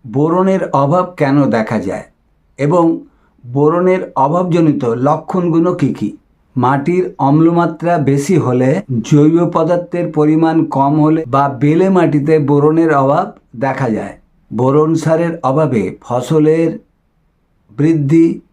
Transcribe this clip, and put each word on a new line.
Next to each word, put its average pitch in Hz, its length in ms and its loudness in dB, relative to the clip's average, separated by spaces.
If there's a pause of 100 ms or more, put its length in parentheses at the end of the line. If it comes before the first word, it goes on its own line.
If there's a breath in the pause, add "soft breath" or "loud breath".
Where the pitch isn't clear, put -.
বোরনের 175 600 0
অভাব 143 360 0 (120)
কেন 139 320 2
দেখা 110 300 -2
যায় 92 240 -8 (540)
এবং 165 260 0 (640 soft breath)
বোরনের 165 560 0 (140)
অভাবজনিত 160 720 0
লক্ষণগুলো 160 880 -2
কী 143 200 -2
কী? - 240 -8 (400)
মাটির 143 460 0 (140)
অম্লমাত্রা 165 800 2
বেশি 143 400 0
হলে 127 440 0 (200)
জৈব 151 360 4 (160)
পদার্থের 170 580 -2
পরিমাণ 160 540 2
কম 139 360 0
হলে 160 260 0
বা 135 220 0
বেলে 151 400 0
মাটিতে 156 500 2
বোরনের 151 560 2
অভাব 143 320 0 (280)
দেখা 123 340 -4
যায়। 98 280 -6 (360)
বোরন 143 420 2
সারের 160 480 -2
অভাবে 127 580 -2
ফসলের 156 800 0 (1000)
বৃদ্ধি 160 640 2 (120)